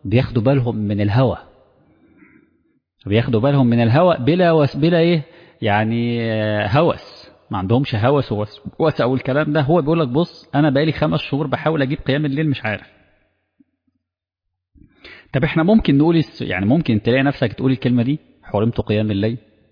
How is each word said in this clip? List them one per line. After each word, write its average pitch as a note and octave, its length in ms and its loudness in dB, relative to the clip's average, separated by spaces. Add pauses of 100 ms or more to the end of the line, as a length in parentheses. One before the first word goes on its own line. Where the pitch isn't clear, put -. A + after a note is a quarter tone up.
بياخدوا A#2 380 0
بالهم B2 340 0
من G#2 240 -4
الهوى، G#2 380 0 (1700)
بياخدوا A2+ 340 0
بالهم C#3 260 2
من A#2 160 2
الهوى D#3+ 380 4
بلا E3+ 320 2
وس-، D3+ 240 2
بلا، E3 220 2
إيه، E3+ 240 2 (400)
يعني، A#2 600 0 (100)
آه، G#2+ 340 -2
هوس، - 640 -2 (200)
ما G2+ 80 -6
عندهمش A#2 360 0
هوس B2 380 0
ووسوسة A#2 760 -4
والكلام C3+ 460 -2
ده. D#3 80 0
هو D#3 200 2
بيقول D#3 200 0
لك: C#3 80 0
"بص، D3+ 460 -4
أنا D3 160 2
بقالي D3+ 220 0
خمس D#3 280 -2
شهور C#3+ 260 -4
بحاول D3+ 360 -2
أجيب C3+ 160 -4
قيام C#3+ 260 -2
الليل، D3 260 -2
مش - 140 -6
عارف". G#2 220 -6 (2500)
طب C3 120 0
إحنا D#3+ 180 0
ممكن F3 360 4
نقول E3 180 4
الس-، - 260 -2
يعني F#2+ 240 -2
ممكن B2 360 2
تلاقي B2+ 200 2
نفسك C#3 300 0
تقول C3 200 0
الكلمة B2 300 0
دي: C#3+ 160 -2 (240)
"حرمت A2 380 -2
قيام G#2+ 300 -2
الليل"؟ G#2+ 280 -2 (340)